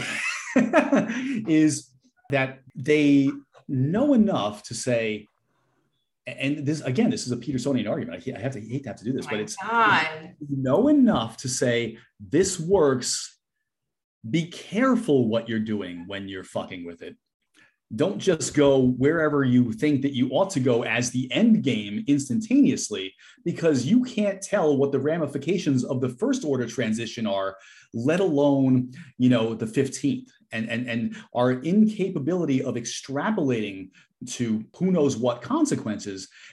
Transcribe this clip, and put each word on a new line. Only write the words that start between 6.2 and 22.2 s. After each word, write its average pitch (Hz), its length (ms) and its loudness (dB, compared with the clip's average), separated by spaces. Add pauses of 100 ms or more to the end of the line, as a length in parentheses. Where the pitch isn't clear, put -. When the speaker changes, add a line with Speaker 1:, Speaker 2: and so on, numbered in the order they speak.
Speaker 1:
and 139 400 -4
this, 147 160 -2
again, 139 280 2
this - 160 -4
is 123 60 -4
a 120 60 -2
Petersonian 123 520 -4
argument. 90 380 -6
I, 123 100 -10
I - 40 -14
have 127 120 -4
to, 104 60 -10
hate 117 240 -8
to 113 60 -10
have 98 80 -10
to 92 80 -12
do 123 80 -2
this, 104 140 -6
Speaker 2:
Oh - 20 -14
Speaker 1:
but 110 80 -4
Speaker 2:
my 104 60 -4
Speaker 1:
it's 107 120 -10
Speaker 2:
God. 190 760 0 (160)
Speaker 1:
know 139 400 2
enough 202 480 4
to - 100 -10
say, 117 500 -2 (220)
"This 156 400 0
works. 156 800 0 (880)
Be 160 180 -2
careful 175 840 0
what 113 180 -2
you're 113 120 -2
doing 95 480 -6
when 98 200 -10
you're 95 160 -12
fucking 90 420 -10
with 85 160 -14
it." 87 140 -16 (800)
Don't 180 240 -2
just 160 340 0
go 139 340 6 (100)
wherever 147 480 2
you 123 260 4
think 143 300 0
that 139 100 0
you 123 200 0
ought 139 180 2
to 147 100 -2
go 123 240 2
as 120 280 -2
the 127 200 -4
end 196 320 4
game 107 440 -4
instantaneously, 123 1080 0 (320)